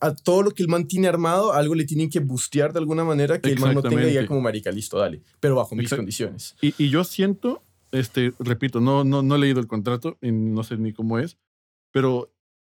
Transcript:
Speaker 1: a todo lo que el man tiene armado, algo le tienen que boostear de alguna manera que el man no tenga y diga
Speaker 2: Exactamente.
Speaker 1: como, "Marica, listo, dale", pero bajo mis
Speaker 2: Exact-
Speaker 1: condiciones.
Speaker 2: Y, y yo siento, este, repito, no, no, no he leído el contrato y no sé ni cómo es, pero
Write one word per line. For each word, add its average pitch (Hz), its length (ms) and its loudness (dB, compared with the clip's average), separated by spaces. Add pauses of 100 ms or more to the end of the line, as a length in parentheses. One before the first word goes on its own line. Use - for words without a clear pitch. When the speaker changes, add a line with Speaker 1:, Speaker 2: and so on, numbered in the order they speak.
Speaker 1:
a 151 140 0
todo 180 280 2
lo 202 80 2
que 196 120 -4
el 165 60 0
man 170 200 0
tiene 185 180 0
armado, 175 460 2
algo 151 220 2
le 156 100 0
tienen 151 240 -2
que 175 100 -2
boostear 143 540 -2
de 175 80 -2
alguna 160 240 -2
manera 156 360 2
que 139 100 2
el 131 100 0
man 131 140 2
no 139 80 2
tenga 120 140 2
y - 20 2
diga 123 100 4
Speaker 2:
Exactamente. 131 200 2
Speaker 1:
como, 139 120 0
"Marica, 107 320 -4
listo, 98 260 -6
dale", 87 240 -2 (160)
pero 139 180 2
bajo 107 200 -2
mis 117 100 -2
Speaker 2:
Exact- 131 100 -2
Speaker 1:
condiciones. 107 640 -8
Speaker 2:
Y, 143 160 0
y 147 120 2
yo 160 160 2
siento, 196 580 -2 (300)
este, 123 480 0
repito, 120 400 -2
no, 139 240 4
no, 139 180 2
no 139 140 2
he - 20 4
leído 135 220 4
el 110 60 -4
contrato 120 540 -4
y 120 120 -2
no 110 320 -2
sé 117 140 -8
ni 110 140 -4
cómo 113 260 -2
es, 165 180 -4 (560)
pero 131 400 0 (380)